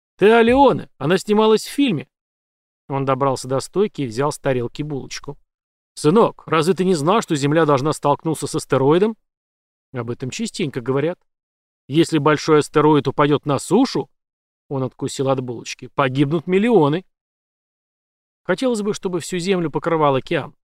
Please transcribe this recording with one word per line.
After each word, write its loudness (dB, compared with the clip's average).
«Тео 6
Леоне. 4
Она 0
снималась 2
в -14
фильме». -2
Он -4
добрался -2
до -2
стойки -4
и -4
взял -2
с -10
тарелки -4
булочку. -10
«Сынок, 2
разве 2
ты -2
не 0
знал, 0
что -4
Земля 2
должна 2
столкнуться -2
с -6
астероидом?» 2
«Об -8
этом -8
частенько -6
говорят». -2
«Если 0
большой 2
астероид 2
упадёт 0
на -2
сушу», 0
он -4
откусил -4
от 0
булочки, -12
«погибнут 0
миллионы». 2
«Хотелось -2
бы, -4
чтобы -6
всю -8
Землю -2
покрывал 0
океан». -6